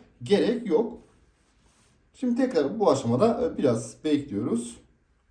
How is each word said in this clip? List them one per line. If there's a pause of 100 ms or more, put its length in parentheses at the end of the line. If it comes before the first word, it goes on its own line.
(240)
gerek
yok. (1160)
Şimdi
tekrar
bu
aşamada,
e,
biraz
bekliyoruz. (540)